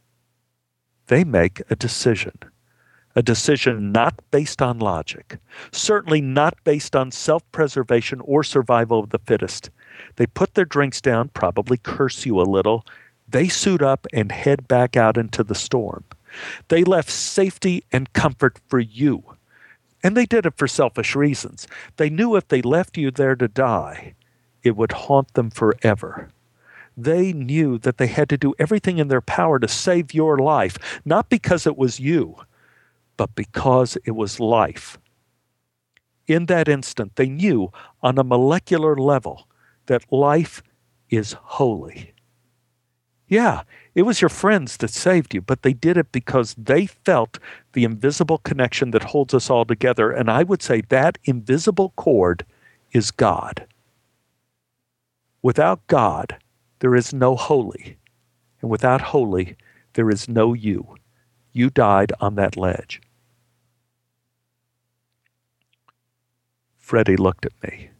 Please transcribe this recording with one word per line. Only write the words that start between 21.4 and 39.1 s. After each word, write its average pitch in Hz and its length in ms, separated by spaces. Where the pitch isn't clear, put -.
They 151 140
knew 214 240
if 190 140
they 127 140
left 156 360
you 139 140
there 131 240
to 123 100
die, 110 680
it 117 120
would 110 160
haunt - 420
them 117 160
forever. - 800
They 170 360
knew 143 460
that 123 200
they 127 100
had 143 220
to 143 60
do 139 220
everything 185 400
in 147 80
their 135 140
power 160 400
to 113 80
save 175 440
your 156 240
life, 135 680
not 185 240
because 180 360
it 143 140
was 131 220
you, 135 380
but - 200
because 127 680
it 113 60
was 110 300
life. 110 580
In 165 200
that 165 220
instant, 127 460
they 131 140
knew 135 420
on 127 160
a 131 60
molecular 151 720
level 131 520